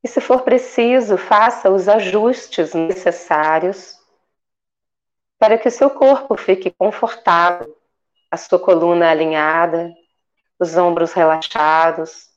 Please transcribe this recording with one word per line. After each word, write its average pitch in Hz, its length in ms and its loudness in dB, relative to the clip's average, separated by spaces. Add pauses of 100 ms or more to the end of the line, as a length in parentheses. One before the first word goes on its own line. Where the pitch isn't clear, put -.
E, 247 60 -10
se - 100 -4
for 254 220 0
preciso, 240 760 0
faça 214 520 2
os 190 200 0
ajustes 208 800 0
necessários 165 1300 -4 (1400)
para 220 200 4
que - 100 -2
o - 20 2
seu 269 200 0
corpo 269 480 2
fique 185 320 -2
confortável, 180 1040 -2 (540)
a - 80 -8
sua - 200 -2
coluna 170 520 2
alinhada, 160 800 -2 (680)
os 165 160 -4
ombros 170 380 0
relaxados 160 1200 -2